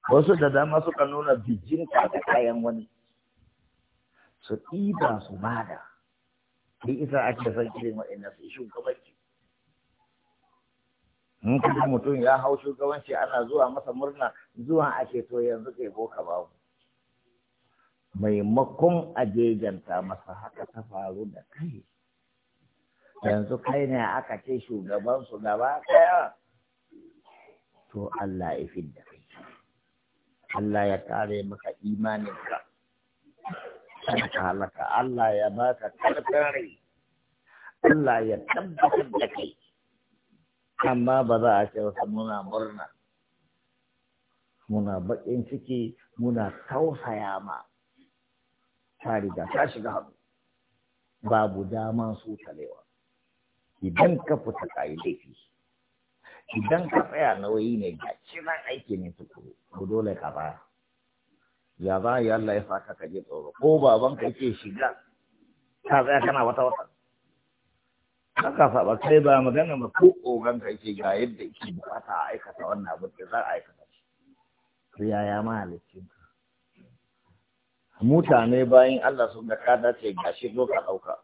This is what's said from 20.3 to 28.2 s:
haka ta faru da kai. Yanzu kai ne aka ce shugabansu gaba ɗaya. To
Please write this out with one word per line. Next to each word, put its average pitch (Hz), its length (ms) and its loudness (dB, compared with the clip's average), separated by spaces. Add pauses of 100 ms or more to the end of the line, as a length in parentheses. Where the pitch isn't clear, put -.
haka 110 320 -16
ta 110 160 -18
faru 98 440 -10
da 107 240 -16
kai. 139 340 -12 (1300)
Yanzu 104 460 -2
kai 139 240 0
ne 131 140 -2
aka 110 420 -4
ce 127 180 -6
shugabansu 104 760 -6
gaba 113 440 -2
ɗaya. 170 500 6 (1600)
To 104 160 -8 (120)